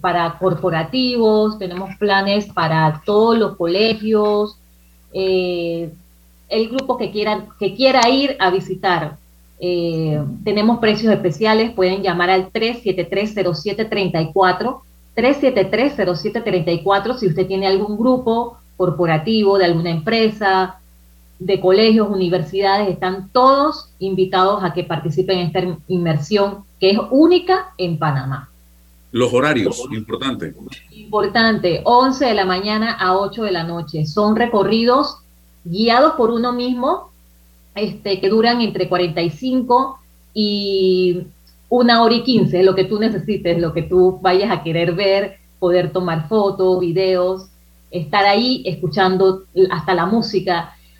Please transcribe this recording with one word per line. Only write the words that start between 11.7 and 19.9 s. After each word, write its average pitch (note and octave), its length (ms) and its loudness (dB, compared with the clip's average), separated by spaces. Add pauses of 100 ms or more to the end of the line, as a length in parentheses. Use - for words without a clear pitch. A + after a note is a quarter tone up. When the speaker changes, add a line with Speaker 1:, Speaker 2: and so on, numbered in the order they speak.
Speaker 1:
pueden F#3+ 320 0
llamar F3 260 0
al F#3 220 0
tres A3+ 320 -4
siete F#3 220 -2
tres G3+ 300 -4
cero F3+ 200 -2
siete G#3 320 -4
treinta F#3+ 340 -2
y D#3 120 -2
cuatro, G3 500 0 (320)
tres C4 260 2
siete B3+ 240 2
tres G#3+ 320 -2
cero F3+ 180 0
siete G#3+ 280 -6
treinta F3+ 280 -2
y E3 120 -2
cuatro, G3 340 0
si G3 120 0
usted F3+ 180 0
tiene F#3+ 200 -2
algún G3+ 300 0
grupo A#3+ 600 0 (180)
corporativo, F#3 800 0
de F#3 80 4
alguna E3+ 260 0